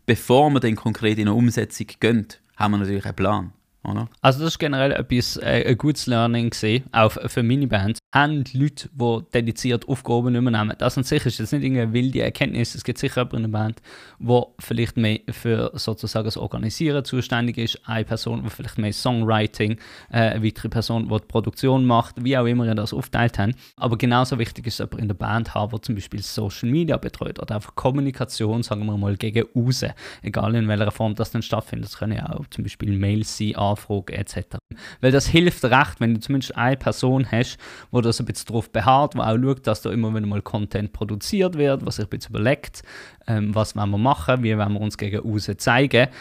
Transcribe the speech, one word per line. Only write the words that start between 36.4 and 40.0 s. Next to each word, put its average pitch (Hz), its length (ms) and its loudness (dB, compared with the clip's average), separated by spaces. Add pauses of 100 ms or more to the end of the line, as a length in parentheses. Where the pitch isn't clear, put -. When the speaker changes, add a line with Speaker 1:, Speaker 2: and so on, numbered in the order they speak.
Speaker 2:
eine 127 200 2
Person 131 520 0
hast, - 300 0 (340)
die 123 120 4
das 117 160 2
ein 120 60 -4
bisschen - 220 -8
drauf 113 220 -4
beharrt, 131 440 4
die 120 60 -2
auch 113 180 2
schaut, 131 280 0
dass - 140 0
da 110 100 -4
immer 110 240 0